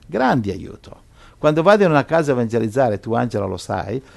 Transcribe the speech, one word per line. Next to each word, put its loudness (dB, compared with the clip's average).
Grande 0
aiuto. -14
Quando 2
vado 6
in 4
una 2
casa 0
a 2
evangelizzare, 0
tu -6
Angela -2
lo -6
sai, -6